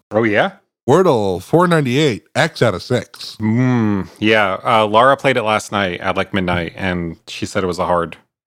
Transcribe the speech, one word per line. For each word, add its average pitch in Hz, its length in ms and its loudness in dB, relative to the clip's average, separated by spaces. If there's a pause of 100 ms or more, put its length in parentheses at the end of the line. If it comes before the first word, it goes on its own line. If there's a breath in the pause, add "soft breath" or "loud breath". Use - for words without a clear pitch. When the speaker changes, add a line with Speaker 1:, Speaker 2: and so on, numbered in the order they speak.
Speaker 1:
Oh, 110 140 -4
yeah? 117 300 0 (360)
Speaker 2:
Wordle 120 540 2
four 175 240 2
ninety-eight, 143 640 0
X 147 300 -2
out 107 100 2
of 87 80 -8
six. - 540 -6
Speaker 1:
Mm, 110 840 0
yeah. 107 460 2
Uh, 113 240 2
Laura 123 280 6
played 131 220 0
it 113 60 -2
last 107 280 -2
night 98 300 -2
at, 92 160 -4
like, 95 160 -4
midnight, 87 420 -2
and 90 400 -4 (120)
she - 180 -10
said 98 180 -4
it 92 40 -2
was 87 100 -4
a 90 80 -4
hard, 85 320 -2 (300)